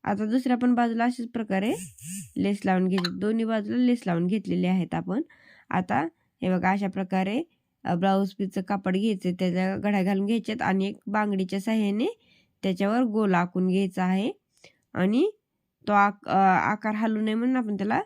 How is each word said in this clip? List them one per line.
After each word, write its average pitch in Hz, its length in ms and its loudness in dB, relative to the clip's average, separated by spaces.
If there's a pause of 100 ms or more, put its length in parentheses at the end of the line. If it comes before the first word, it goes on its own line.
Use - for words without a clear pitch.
आता 208 220 -2
दुसऱ्या 247 320 0
पण 247 180 2
बाजूला 233 300 0
अशाच 247 220 -2
प्रकारे 208 460 -2 (640)
लेस 196 280 0
लावून 185 220 2
घ्यायची, 180 320 -2
दोन्ही 220 260 0
बाजूला 220 320 -2
लेस 247 280 2
लावून 175 220 0
घेतलेले 180 400 0
आहेत 180 260 0
आपण. 180 280 -2 (480)
आता 185 380 0 (340)
हे 185 160 0
बघा, 180 140 2
अशा 202 160 0
प्रकारे, 190 560 -2 (400)
अ, 180 120 0
ब्लाऊज 196 380 2
पीसचं 196 280 -4
कापड 190 360 -2
घ्यायचं, 196 420 -2
त्याच्या 185 380 0
घड्या 202 260 0
घालून 196 220 0
घ्यायच्यात 220 360 -2
आणि 190 240 0
एक 208 120 -6 (100)
बांगडीच्या 196 540 -2
साहाय्याने 220 460 0 (560)
त्याच्यावर 196 400 0
गोल 214 300 2
आखून 180 340 0
घ्यायचा 185 360 0
आहे 190 280 0 (600)
आणि 240 380 2 (560)
तो 208 60 2
आक-, 202 340 2
अ, - 80 0 (360)
आकार 214 240 -4
हलू 220 260 0
नये 220 120 0
म्हणून 247 240 0
आपण 214 180 -2
त्याला 208 300 0